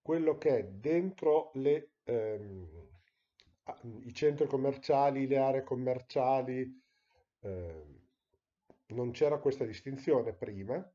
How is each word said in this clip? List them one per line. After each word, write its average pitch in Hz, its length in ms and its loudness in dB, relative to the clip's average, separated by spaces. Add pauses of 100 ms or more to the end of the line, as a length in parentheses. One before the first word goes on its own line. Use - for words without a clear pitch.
quello 156 360 2
che 135 200 4
è 104 80 0
dentro 156 880 0
le, 143 380 0 (120)
ehm, 101 880 -6 (720)
a-, - 160 -14 (240)
i 117 100 -14
centri 147 340 2
commerciali, 139 800 2
le 139 100 2
aree 135 260 2
commerciali, 127 1160 -2 (600)
ehm, 82 600 -10 (880)
non 120 240 -4
c'era 147 280 2
questa 131 260 0
distinzione 120 680 0
prima 107 500 -6 (120)